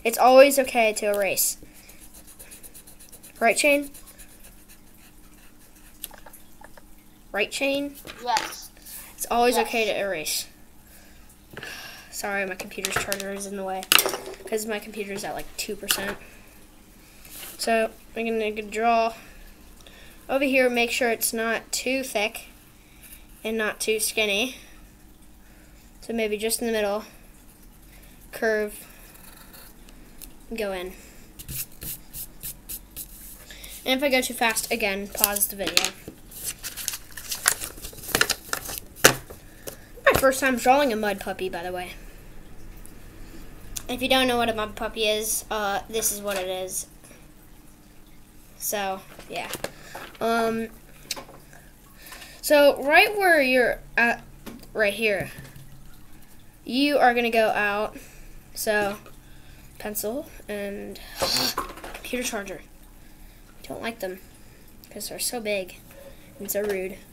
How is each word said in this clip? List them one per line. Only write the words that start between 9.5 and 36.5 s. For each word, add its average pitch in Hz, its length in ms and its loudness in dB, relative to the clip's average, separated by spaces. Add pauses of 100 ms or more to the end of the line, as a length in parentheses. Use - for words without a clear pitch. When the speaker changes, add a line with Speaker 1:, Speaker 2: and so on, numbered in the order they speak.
Speaker 2:
Yes. 240 100 2
Speaker 1:
okay 226 160 0
to 196 160 0
erase. 180 480 -2 (1600)
Sorry, 202 340 -2
my 185 100 -6
computer's 190 400 -4
charger 196 380 0
is 196 120 -6
in 196 120 -6
the 190 80 -4
way, 190 180 -4 (640)
'cause 214 200 -2
my 214 140 -2
computer's 202 460 -6
at, - 80 -6
like, - 240 -8
two - 180 -4
percent. 196 420 -4 (1400)
So, 220 340 2 (240)
I'm 226 100 -2
gonna 220 360 -2
draw 226 540 2 (1120)
over 269 160 4
here, 262 240 6
make 233 220 2
sure 240 180 2
it's - 240 0
not 226 400 -2
too 262 300 -2
thick 220 420 -2 (1000)
and 220 140 -2
not 214 240 -2
too 220 180 2
skinny. 214 560 2 (1500)
So 226 60 -4
maybe 214 240 2
just 220 240 0
in 233 60 0
the 226 40 2
middle, 214 320 2 (1300)
curve, 214 560 -2 (1700)
go 202 160 -2
in. 185 220 -6 (3000)
And 262 140 2
if 294 40 0
I 294 40 2
go 254 140 4
too 247 120 -4
fast, 226 380 0
again, 202 380 0
pause 202 380 2
the 202 100 -10
video. 175 340 0 (4000)